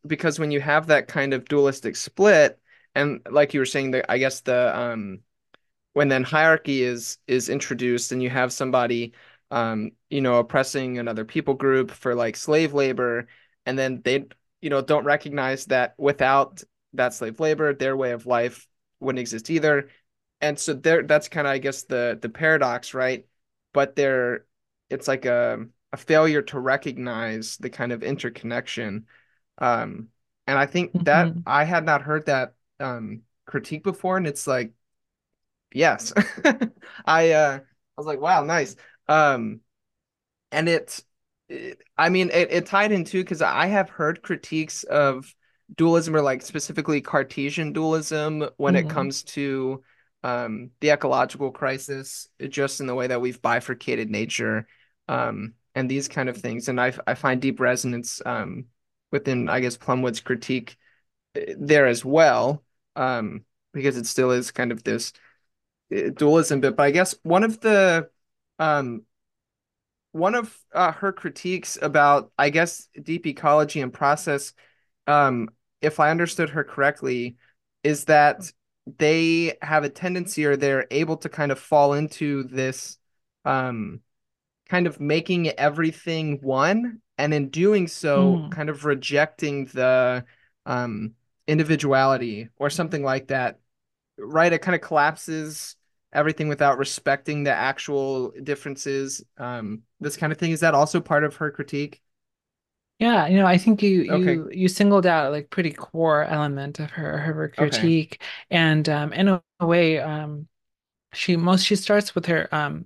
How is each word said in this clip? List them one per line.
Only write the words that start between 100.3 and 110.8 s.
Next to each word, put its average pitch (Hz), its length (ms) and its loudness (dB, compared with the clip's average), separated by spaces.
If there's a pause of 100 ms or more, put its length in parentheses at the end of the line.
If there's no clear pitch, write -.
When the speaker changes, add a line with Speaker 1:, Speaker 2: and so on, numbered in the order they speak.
Speaker 1:
of 156 80 -8
thing. 165 120 0
Is 160 100 -4
that 160 120 4
also 156 280 2
part 151 220 2
of 147 140 -2
her 151 140 -4
critique? 143 500 -8 (960)
Speaker 2:
Yeah, 220 280 4
you 185 100 6
know, 196 100 6
I 180 100 8
think 208 260 4
you, 190 260 4
Speaker 1:
Okay. 175 260 4
Speaker 2:
you, 160 160 -4
you 185 180 2
singled 202 360 4
out, 156 260 2
like, 147 180 -4
pretty 170 240 -2
core 160 500 0
element 147 560 -4
of 151 120 -8
her, 156 260 -6
of 151 180 -4
her 156 220 -4
Speaker 1:
Okay. - 0 -
Speaker 2:
critique. 156 640 2 (280)
And, 156 380 4
um, 147 240 0
in 190 160 2
a 185 160 4 (160)
way, 165 400 4
um, 151 480 -6 (640)